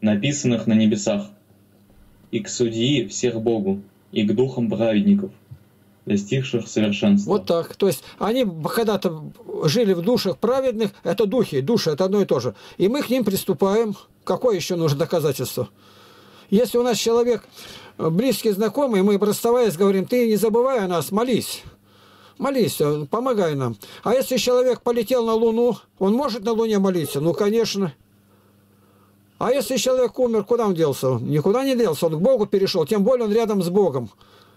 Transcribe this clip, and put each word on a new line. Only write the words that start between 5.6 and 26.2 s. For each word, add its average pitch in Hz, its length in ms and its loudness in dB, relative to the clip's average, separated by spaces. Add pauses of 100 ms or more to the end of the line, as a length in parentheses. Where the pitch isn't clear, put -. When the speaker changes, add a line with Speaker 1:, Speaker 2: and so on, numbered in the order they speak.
Speaker 1:
достигших 117 600 -2
совершенства". 104 640 0
Speaker 2:
Вот 196 160 0
так. 170 300 -2
То - 100 0
есть 180 180 0 (140)
они 233 260 0 (220)
когда-то 180 680 -2 (340)
жили 190 280 2
в 170 80 -2
душах 196 380 0
праведных, 233 500 0 (140)
это 196 240 0
духи, 185 340 0
души — 160 300 0
это 170 140 0
одно 196 180 2
и - 20 0
то 156 140 0
же. 113 160 -4 (220)
И 180 100 2
мы 254 160 0
к - 60 -8
ним 254 140 0
приступаем. 196 720 0 (280)
Какое 202 320 0
еще 175 200 -4
нужно 160 220 0
доказательство? 139 720 -2 (800)
Если 226 280 2
у 240 60 2
нас 247 140 0
человек, 233 480 0 (520)
э, 160 120 -2
близкий, 226 400 0
знакомый, 214 540 0
мы, 202 160 4
расставаясь, 214 580 2
говорим: 196 280 2
"Ты 247 220 0
не 220 80 2
забывай 233 440 2
о - 80 -2
нас, 170 240 -2
молись. 208 500 -2 (800)
Молись, 240 420 0
э, 151 280 0
помогай 208 460 0
нам". 123 220 -4 (260)
А 208 120 0
если 262 200 0
человек 247 460 0
полетел 240 440 0
на 226 80 0
Луну, 226 440 2 (200)
он 196 160 2
может 240 300 -2